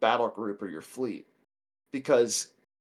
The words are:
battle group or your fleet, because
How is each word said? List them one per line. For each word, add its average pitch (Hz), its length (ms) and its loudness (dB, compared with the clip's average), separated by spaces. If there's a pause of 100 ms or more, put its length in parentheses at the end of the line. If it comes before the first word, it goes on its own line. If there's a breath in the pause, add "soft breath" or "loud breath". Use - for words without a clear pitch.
battle 117 280 4
group 101 320 -8
or 101 80 -8
your 80 140 -10
fleet, 120 440 -8 (640)
because 123 560 2 (320)